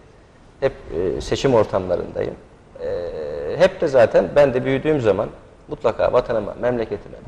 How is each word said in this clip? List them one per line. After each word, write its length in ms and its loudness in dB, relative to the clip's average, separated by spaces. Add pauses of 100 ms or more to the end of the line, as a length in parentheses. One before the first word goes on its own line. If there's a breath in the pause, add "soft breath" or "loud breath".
(600)
Hep, 120 0 (460)
e, 40 -6
seçim 340 0
ortamlarındayım. 800 -2 (500)
E, 40 -6 (720)
hep 240 2
de 60 2
zaten 480 4
ben 180 6
de 120 -2
büyüdüğüm 360 0
zaman 280 2 (380)
mutlaka 460 0
vatanıma, 480 -2
memleketime, 540 -4 (120)